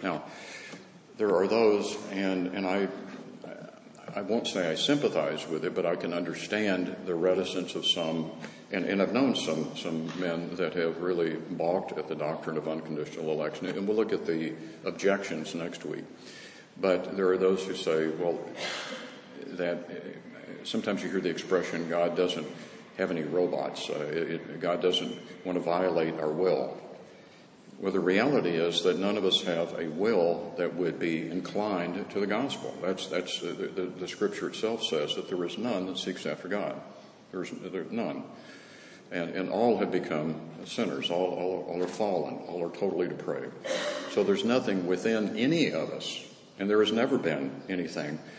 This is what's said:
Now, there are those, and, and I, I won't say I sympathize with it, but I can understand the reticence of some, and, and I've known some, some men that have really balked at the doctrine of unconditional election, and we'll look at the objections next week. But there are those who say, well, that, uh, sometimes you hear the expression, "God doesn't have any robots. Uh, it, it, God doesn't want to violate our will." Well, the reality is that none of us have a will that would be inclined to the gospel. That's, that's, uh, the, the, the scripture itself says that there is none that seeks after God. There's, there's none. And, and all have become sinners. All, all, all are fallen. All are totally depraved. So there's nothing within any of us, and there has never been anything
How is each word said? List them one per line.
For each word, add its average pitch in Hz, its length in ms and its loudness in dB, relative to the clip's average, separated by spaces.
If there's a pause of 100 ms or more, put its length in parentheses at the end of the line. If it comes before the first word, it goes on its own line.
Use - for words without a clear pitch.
Now, 90 220 -2 (960)
there 104 180 4
are 92 100 6
those, 107 500 6 (140)
and, 95 380 2
and 95 180 -2
I, 95 220 2 (1300)
I 104 80 -2
won't 110 240 2
say 90 240 2
I 80 40 2
sympathize 95 720 2
with 78 180 -2
it, 87 100 -2
but 90 120 2
I 87 80 4
can 90 180 -2
understand 87 840 0 (100)
the 90 80 0
reticence 90 600 2
of 82 120 -2
some, 82 440 0 (420)
and, 90 140 0
and 98 140 2
I've 92 120 4
known 120 240 4
some, 78 400 0
some 82 420 -4
men 85 380 -2
that 82 180 0
have 82 260 0
really 85 360 0
balked 82 600 0
at 76 100 -6
the 80 80 -4
doctrine 78 400 -2
of 76 100 -2
unconditional 78 640 -4
election, 76 360 -2
and 92 200 -2
we'll 107 100 2
look 107 160 4
at 78 140 0
the 80 280 0 (300)
objections 92 720 0
next 85 300 -6
week. - 200 -6 (760)
But 90 360 4
there 95 140 6
are 92 80 6
those 95 260 6
who 92 100 -4
say, 80 340 2
well, 82 300 0 (1120)
that, 87 300 0
uh, - 840 -12
sometimes 104 380 0
you 90 80 -4
hear 95 100 2
the 90 100 2
expression, 82 580 0
"God 85 280 2
doesn't 82 300 2 (520)
have 92 120 0
any 85 120 0
robots. 76 680 0
Uh, 76 40 -2 (160)
it, 78 200 0
it, 82 300 -6
God 87 200 2
doesn't 87 380 2 (260)
want 90 120 -2
to 85 60 2
violate 85 560 2
our 76 120 2
will." 78 460 2 (1000)
Well, 95 140 0
the 92 80 4
reality 92 560 4
is 85 280 2
that 90 140 6
none 101 200 2
of 95 80 2
us - 160 4
have 85 360 0
a 82 120 -2
will 85 680 2
that 85 200 0
would 82 220 0
be 80 300 0
inclined 92 800 -2
to 101 120 -2
the 104 60 2
gospel. 113 540 -2
That's, 92 280 -2
that's, - 340 -2
uh, 85 160 -4
the, 95 80 -2
the, - 160 -4
the 90 260 -6
scripture 98 400 -2
itself 110 340 -2
says 73 340 0
that 92 120 -6
there 90 160 -2
is 85 140 -6
none 107 260 -2
that 92 140 -4
seeks - 260 -4
after 78 240 -4
God. 85 320 -2 (520)
There's, 90 180 -4
there's 90 420 -6
none. 101 320 -4 (880)
And, 85 220 -2
and 92 160 -2
all 113 260 6
have 95 160 2
become 80 480 -2 (240)
sinners. 78 460 -2
All, 90 240 2
all, 87 340 -2
all 87 140 -2
are 92 40 2
fallen. 90 500 0 (120)
All 87 160 -2
are 82 100 -4
totally 90 340 0
depraved. 69 440 -4 (600)
So 104 120 4
there's 95 180 4
nothing 107 440 2
within 107 500 2
any 131 340 4
of 78 200 -2
us, - 340 -6 (340)
and 98 120 0
there 107 100 8
has 104 120 6
never 123 260 4
been 73 500 0
anything 82 500 -2 (200)